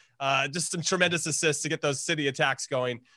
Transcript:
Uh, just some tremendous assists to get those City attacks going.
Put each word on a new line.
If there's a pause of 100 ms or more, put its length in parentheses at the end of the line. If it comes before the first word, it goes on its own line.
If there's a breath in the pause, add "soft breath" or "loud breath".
(200 soft breath)
Uh,
just
some
tremendous
assists
to
get
those
City
attacks
going. (180 soft breath)